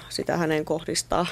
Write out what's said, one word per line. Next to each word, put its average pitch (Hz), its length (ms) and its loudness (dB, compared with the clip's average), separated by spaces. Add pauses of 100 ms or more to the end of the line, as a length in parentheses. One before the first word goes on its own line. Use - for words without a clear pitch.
sitä - 280 -2
häneen 156 280 2
kohdistaa. 165 680 0